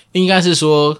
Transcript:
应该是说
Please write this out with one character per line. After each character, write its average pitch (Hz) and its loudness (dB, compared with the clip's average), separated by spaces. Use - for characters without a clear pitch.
应 180 0
该 190 2
是 170 0
说 151 0